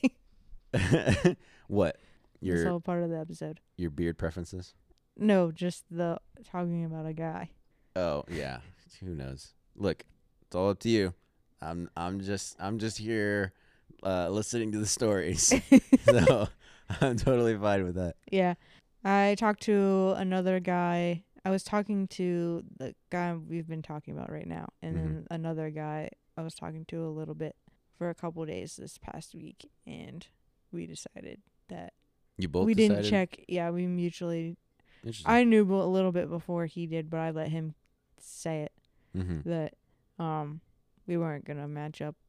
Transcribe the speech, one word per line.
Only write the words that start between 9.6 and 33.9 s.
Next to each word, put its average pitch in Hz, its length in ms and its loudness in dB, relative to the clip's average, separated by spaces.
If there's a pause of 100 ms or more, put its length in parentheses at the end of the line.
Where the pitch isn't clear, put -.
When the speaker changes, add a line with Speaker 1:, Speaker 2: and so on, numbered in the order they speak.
Speaker 2:
Look, 95 300 -2 (380)
it's - 120 -10
all 95 140 2
up 98 100 0
to 113 100 -2
you. 98 240 4 (480)
I'm, 85 340 -6
I'm 90 260 -6
just, 95 380 -6
I'm 101 200 -4
just 104 180 -4
here, 104 560 0 (500)
uh, 90 260 0
listening 107 420 -2
to 104 80 -2
the 107 80 0
stories. 92 680 2 (140)
Speaker 1:
<laughs> - 40 -4
Speaker 2:
<laughs> - 340 8
So - 420 8 (540)
I'm 127 160 4
totally 117 400 4
fine 98 260 4
with 90 120 -4
that. 90 200 -2 (160)
Speaker 1:
Yeah. 180 220 4 (500)
I 202 340 4
talked 208 260 2
to 196 540 4
another 185 420 0
guy. 175 640 0 (200)
I 190 60 -2
was 190 140 0
talking 202 460 -2
to 170 540 -2 (140)
the - 180 -10 (140)
guy 175 260 -2
we've 165 320 -8
been 160 140 -6
talking 151 340 -12
about - 160 -8
right 156 160 -10
now, - 220 -10 (120)
and 160 140 -6
Speaker 2:
Mm-hmm. 160 120 -2
Speaker 1:
then 160 220 -6
another 160 400 -6
guy 151 400 -8 (280)
I 160 60 -8
was 165 120 -10
talking 160 300 -12
to 165 200 -8
a 160 40 -6
little 156 260 -8
bit 156 200 -8 (420)
for 175 140 -4
a 170 40 -8
couple 165 300 -8
days 92 320 -8
this - 220 -14
past - 340 -14
week, - 360 -18 (180)
and - 380 -14 (460)
we 170 140 -10
decided - 560 -16 (280)
that - 240 -12 (440)
Speaker 2:
You 92 100 -2
both 180 200 2
Speaker 1:
we 226 80 6
didn't 208 220 6
Speaker 2:
decided? 208 120 0
Speaker 1:
check. 190 380 0
Yeah, 170 240 -2
we 180 160 -2
mutually. 170 680 -4 (480)